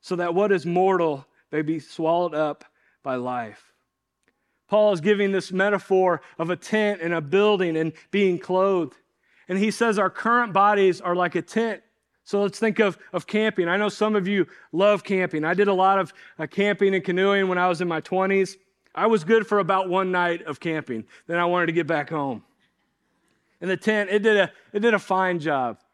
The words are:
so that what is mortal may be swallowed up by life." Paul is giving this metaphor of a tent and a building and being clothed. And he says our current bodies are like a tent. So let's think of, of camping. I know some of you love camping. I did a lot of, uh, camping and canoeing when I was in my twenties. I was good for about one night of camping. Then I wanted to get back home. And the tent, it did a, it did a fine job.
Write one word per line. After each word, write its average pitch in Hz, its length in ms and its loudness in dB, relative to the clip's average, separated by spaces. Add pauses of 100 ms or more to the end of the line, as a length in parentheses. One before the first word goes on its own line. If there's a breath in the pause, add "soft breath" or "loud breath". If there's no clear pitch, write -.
so 185 160 -6
that 175 180 -2
what 202 160 2
is 180 140 0
mortal 175 600 0 (240)
may 156 120 -4
be 156 180 -4
swallowed 165 560 -2
up 151 300 -4 (380)
by 131 120 -4
life." 123 560 -8 (960)
Paul 208 240 4
is 180 80 -2
giving 202 320 0
this 190 200 -4
metaphor 185 720 0 (160 loud breath)
of 165 120 -4
a 180 80 -4
tent 208 440 -2
and 170 120 -4
a 165 80 -4
building 185 560 2
and 160 160 -4 (180 loud breath)
being 190 260 2
clothed. 185 600 -2 (500 soft breath)
And 185 100 -4
he 208 140 0
says 226 260 0
our 190 120 2
current 233 420 0
bodies 196 480 2
are 175 160 -4
like 180 200 -2
a 170 60 -2
tent. 220 400 -4 (440)
So 202 160 -2
let's 202 180 -4
think 220 200 -2
of, 202 180 2 (160 loud breath)
of 180 140 -6
camping. 208 420 0
I 180 80 0
know 208 100 0
some 214 300 0
of 185 100 -2
you 196 180 0 (280 loud breath)
love 196 320 2
camping. 180 400 -2
I 170 80 -2
did 202 160 2
a 202 40 2
lot 190 260 4
of, 180 140 -4 (240 loud breath)
uh, 156 100 -8
camping 196 460 0
and 190 80 0
canoeing 190 460 0
when 180 100 0
I 180 120 2
was 170 100 -2
in 180 80 -2
my 160 140 -4
twenties. 190 560 0 (360)
I 190 140 0
was 214 160 2
good 214 240 2
for 208 120 2
about 190 280 0
one 185 240 0
night 175 300 0
of 151 180 -10
camping. 147 460 -6 (220 soft breath)
Then 170 120 -2
I 175 60 2
wanted 175 220 2
to 170 40 -2
get 165 160 0
back 147 220 -2
home. 139 340 -6 (1160)
And 180 80 -6
the 185 80 -2
tent, 208 320 0
it 208 100 2
did 214 160 4
a, 190 160 2 (220 soft breath)
it 208 80 -2
did 226 120 4
a 202 60 2
fine 185 400 0
job. 135 400 -2 (140)